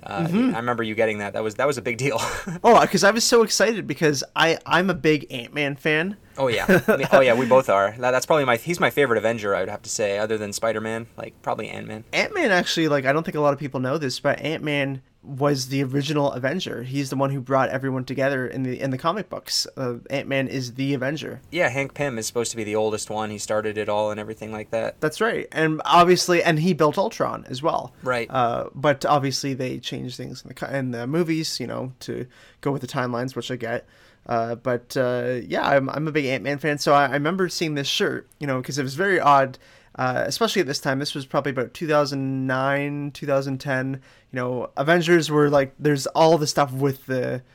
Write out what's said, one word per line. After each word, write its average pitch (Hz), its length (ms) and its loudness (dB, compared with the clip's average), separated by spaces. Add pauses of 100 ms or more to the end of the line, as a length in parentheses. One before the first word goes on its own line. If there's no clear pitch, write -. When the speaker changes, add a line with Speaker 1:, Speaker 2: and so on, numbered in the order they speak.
Speaker 1:
Uh, 170 220 -4
Speaker 2:
Mm-hmm. 214 320 0
Speaker 1:
I - 20 -4
remember 117 240 -2
you 110 140 -2
getting 110 240 0
that. 101 140 -6
That 113 100 -2
was, 107 120 -2
that 127 120 0
was 143 100 0
a 120 60 -8
big 117 140 -4
deal. 117 220 -2 (220)
<laughs> 180 220 -10
Speaker 2:
Oh, 214 240 10
'cause 175 160 2
I 202 80 8
was 220 120 2
so 233 200 6
excited 208 420 0
because 151 380 0 (120)
I, 160 300 4
I'm 170 240 2
a 175 60 2
big 151 360 2
Ant-Man 139 440 -4
fan. 165 420 -2 (220)
Speaker 1:
Oh, 135 80 2
yeah. 104 180 0
Speaker 2:
<laughs> - 220 4
Speaker 1:
I 202 100 4
mean, 135 140 0
oh, 185 80 8
yeah, 123 160 6
we 127 100 2
both 127 240 6
are. 98 300 4
That, 123 100 0
that's 127 160 0
probably 151 200 4
my, 123 100 4
he's 160 240 -2
my 147 100 4
favorite 120 300 2
Avenger, 104 360 0
I 87 40 0
would 95 100 -4
have 104 140 -10
to 110 80 -14
say, 101 260 -2
other 110 220 -2
than 104 120 -6
Spider-Man. 110 540 -4 (100)
Like, 113 280 -14
probably 120 260 -4
Ant-Man. 110 440 -12
Speaker 2:
Ant-Man, 262 360 0
actually, 175 380 2
like, 143 180 2
I 135 80 2
don't 160 100 0
think 165 140 -6
a 151 40 0
lot 143 120 4
of 139 60 -6
people 139 200 -6
know 131 200 -2
this, 131 200 -4
but 139 200 0
Ant-Man 143 640 -2 (200)
was 135 440 0
the 139 160 0
original 143 480 0
Avenger. 131 500 -4
He's 131 300 -4
the 143 40 -4
one 135 140 2
who 139 120 -4
brought 131 280 2
everyone 131 360 -2
together 131 420 0
in 131 160 -4
the, 127 180 -4
in 139 80 -2
the 131 80 -2
comic 170 320 -4
books. - 380 -6 (100)
Uh, 123 200 -4 (120)
Ant-Man 135 380 -2
is 123 260 -6
the 135 220 -2
Avenger. 135 460 -6 (100)
Speaker 1:
Yeah, 160 180 2
Hank 135 240 -4
Pym 143 240 -4
is 110 80 -6
supposed 117 240 -4
to 117 80 -10
be 110 60 -4
the 104 120 -4
oldest 107 360 -2
one. 107 180 -4
He 107 80 -8
started 107 400 -4
it 104 100 -4
all 107 220 0
and 104 100 -6
everything 110 320 -10
like 107 200 -10
that. 113 280 -4
Speaker 2:
That's 156 220 -2
right. 214 300 -2
And 156 340 0
obviously, 175 560 6
and 160 160 4
he 180 160 2
built 151 240 2
Ultron 131 500 -2
as 127 140 -10
well. 151 400 -2
Speaker 1:
Right. 123 300 -2
Speaker 2:
Uh, 123 420 0
but 139 320 0
obviously 139 480 0
they 131 240 -6
changed 131 400 -10
things 131 240 -12
in - 60 -20
the 127 80 -18
co-, - 100 -10
in 131 240 -4
the 120 160 -4
movies, 160 540 -2
you 120 80 -8
know, 123 320 -6
to 123 260 -8 (360)
go 143 100 -2
with 139 100 -4
the 123 60 -8
timelines, 123 480 -4
which 120 160 -6
I 127 60 -6
get. 117 280 -6 (400)
Uh, 117 300 -2
but, 120 420 -4
uh, 123 460 0
yeah, - 240 -2
I'm, 139 240 4
I'm 151 160 -4
a 151 40 -4
big 147 140 0
Ant-Man 131 320 -2
fan. 147 220 -2
So 156 140 4
I, 143 120 6
I 123 80 -2
remember 165 340 0
seeing 160 280 -2
this 139 120 -2
shirt, 147 400 -2 (120)
you 147 80 -6
know, 131 120 0
'cause 131 200 -6
it 139 40 0
was 131 120 -6
very 185 240 2
odd 135 400 4 (360)
uh, 127 300 0
especially 220 360 0
at 139 60 0
this 135 120 -4
time, 135 200 -2
this 139 140 -6
was 139 120 -8
probably 143 260 -2
about 120 220 -4
two 165 140 -8
thousand 135 600 0
nine, 143 640 -2
two - 140 -12
thousand 135 340 0
ten. 135 420 -4 (300)
You 131 60 -8
know, 127 400 -4
Avengers 165 520 4
were, 147 200 6
like, 139 280 2
there's 143 300 0
all 160 300 6
the 147 100 0
stuff 143 240 2
with 135 360 -2
the, 127 340 -2 (140)